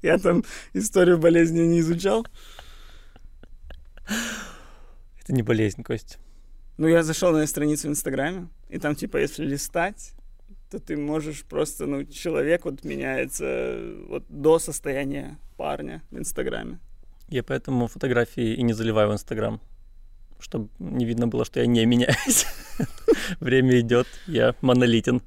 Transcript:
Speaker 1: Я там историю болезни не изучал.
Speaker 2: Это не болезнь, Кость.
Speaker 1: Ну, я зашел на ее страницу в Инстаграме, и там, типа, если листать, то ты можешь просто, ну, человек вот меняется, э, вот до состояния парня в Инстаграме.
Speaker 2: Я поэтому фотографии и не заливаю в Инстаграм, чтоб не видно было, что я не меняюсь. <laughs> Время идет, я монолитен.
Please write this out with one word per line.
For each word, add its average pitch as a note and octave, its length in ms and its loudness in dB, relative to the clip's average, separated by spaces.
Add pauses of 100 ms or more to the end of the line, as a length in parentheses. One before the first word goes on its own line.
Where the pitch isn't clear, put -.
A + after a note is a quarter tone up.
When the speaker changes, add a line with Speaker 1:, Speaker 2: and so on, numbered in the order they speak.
Speaker 1:
Я F3 160 4
там F#3 260 4 (300)
историю F3+ 440 6
болезни E3 440 6
не E3+ 180 6
изучал. F#3 460 2 (3000)
Speaker 2:
Это - 100 -6
не B2+ 100 2
болезнь, G#2+ 400 0
Кость. - 360 -8 (580)
Speaker 1:
Ну, D3+ 120 0
я E3 140 6
зашел D#3+ 300 2
на D#3 60 4
ее D3+ 80 2
страницу D3 420 -2
в - 20 -4
Инстаграме, D3+ 580 -4 (200)
и - 100 -10
там, D3+ 160 -2
типа, - 240 -6
если D3 280 -2
листать, E3 680 -4 (580)
то - 80 -10
ты - 180 -8
можешь D3 480 -4
просто, D#3 420 -4
ну, C#3+ 180 -4
человек D#3 600 -2
вот C#3+ 200 -8
меняется, C3+ 600 -6
э, A#1+ 600 -6
вот - 200 -8
до D3 300 4
состояния C#3+ 800 -6 (180)
парня D3 540 -8
в - 80 -14
Инстаграме. A1+ 600 -8 (500)
Speaker 2:
Я B2 140 -4
поэтому B2+ 440 -2
фотографии A#2+ 680 -2
и - 80 -2
не A#2 120 2
заливаю G#2+ 340 2
в G#2+ 40 0
Инстаграм, G#2+ 480 -4 (800)
чтоб G#2+ 280 -8 (120)
не A#2+ 260 -2
видно A#2 220 0
было, A#2+ 180 -2
что - 140 -4
я A#2+ 60 4
не A#2 200 6
меняюсь. B2 600 2 (460)
<laughs> - 480 0
Время B2+ 400 6
идет, A#2+ 260 2 (200)
я A#2+ 340 2
монолитен. B2 680 4